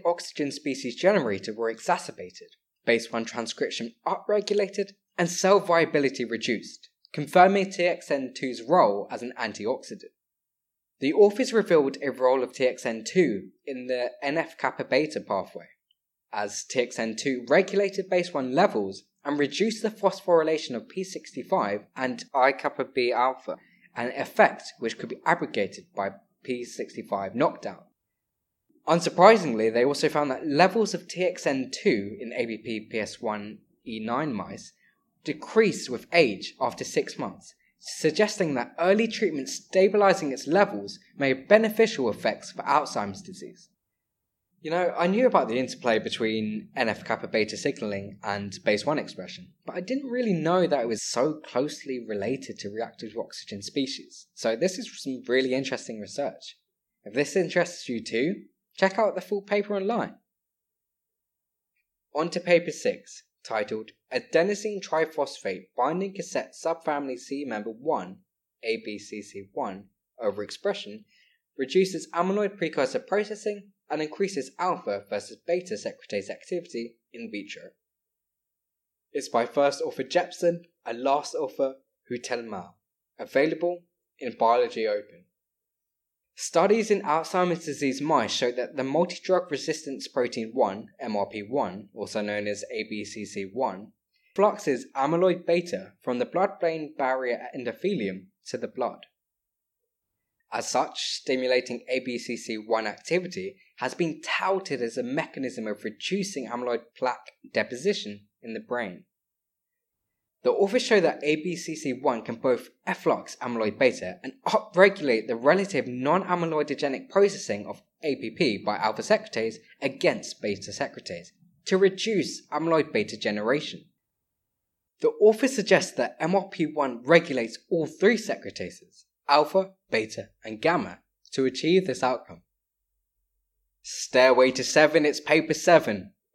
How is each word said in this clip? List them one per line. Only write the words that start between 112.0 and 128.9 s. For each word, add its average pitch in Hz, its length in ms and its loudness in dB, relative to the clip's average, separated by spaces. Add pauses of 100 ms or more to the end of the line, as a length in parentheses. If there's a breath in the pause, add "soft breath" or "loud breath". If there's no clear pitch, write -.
can 120 120 -6
both 120 340 0 (180)
efflux 143 540 -2
amyloid 113 360 -2
beta 107 460 0
and 135 100 -10 (140)
upregulate 170 800 4
the 120 80 -2
relative 147 500 2
non-amyloidogenic 151 1200 0
processing 190 580 2
of 104 140 -12 (200)
A 147 140 -2
P 110 160 -8
P 117 260 2
by 104 200 -2
alpha 110 240 0
secretase 113 540 0 (260 soft breath)
against 135 600 -2
beta 101 300 -4
secretase - 560 -8 (380)
to 190 120 2
reduce 190 720 0
amyloid 160 460 2
beta 107 240 -2
generation. 107 680 -2 (1160)
The 160 80 4 (120)
authors 220 340 8
suggest - 420 4
that 120 220 -4
M 170 140 0
R 190 160 0
P 165 160 -2
one 131 400 -2
regulates 135 540 4 (100)
all 165 160 0
three 202 320 2
secretases, - 880 -10 (240)